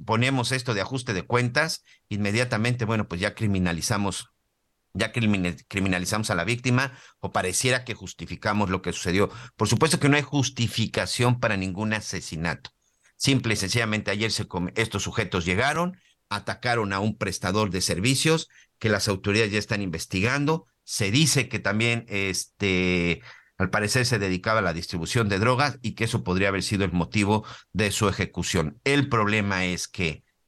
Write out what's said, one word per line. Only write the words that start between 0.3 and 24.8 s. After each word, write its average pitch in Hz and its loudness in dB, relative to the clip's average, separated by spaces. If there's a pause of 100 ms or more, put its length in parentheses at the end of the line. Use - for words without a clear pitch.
esto 127 -2
de 98 0
ajuste 123 -4
de 90 -2
cuentas, 123 0 (260)
inmediatamente, 113 0
bueno, 110 -2
pues 87 -6
ya - -2
criminalizamos, 95 0 (640)
ya 110 -2
crimine-, 101 0
criminalizamos 98 -2
a 101 2
la 85 0
víctima 123 0 (280)
o 95 -6
pareciera 123 0
que 110 -8
justificamos 95 -2
lo 92 0
que 87 -4
sucedió. 92 2 (240)
Por 107 0
supuesto 156 4
que 143 4
no 143 6
hay 147 2
justificación 120 0
para 113 0
ningún 95 -4
asesinato. 85 -6 (460)
Simple 123 2
y - -2
sencillamente 107 0
ayer 107 0
se 98 -4
come-, 87 -4
estos 113 0
sujetos 92 -2
llegaron, 147 0 (300)
atacaron 107 -2
a 95 0
un 107 -2
prestador 98 0
de 90 -2
servicios 131 2 (320)
que 113 0
las 104 2
autoridades 101 2
ya 107 0
están 104 -2
investigando. 120 -2 (220)
Se 98 -2
dice 131 4
que 107 -4
también, 113 0
este, 92 0 (380)
al 98 0
parecer 107 2
se 120 2
dedicaba 98 0
a - 0
la 87 2
distribución 85 -2